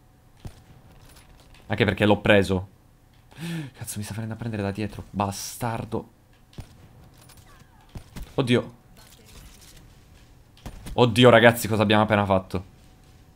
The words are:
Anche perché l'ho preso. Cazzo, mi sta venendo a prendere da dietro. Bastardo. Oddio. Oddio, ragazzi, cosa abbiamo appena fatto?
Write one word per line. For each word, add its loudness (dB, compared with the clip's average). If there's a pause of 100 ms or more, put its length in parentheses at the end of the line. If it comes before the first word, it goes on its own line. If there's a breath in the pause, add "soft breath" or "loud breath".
(1700)
Anche 0
perché 0
l'ho 4
preso. 2 (1080 loud breath)
Cazzo, -14
mi -8
sta -12
venendo -10
a -18
prendere -8
da -4
dietro. -8
Bastardo. -8 (2250)
Oddio. 0 (2250)
Oddio, 4
ragazzi, 6
cosa 0
abbiamo 2
appena 0
fatto? -2 (720)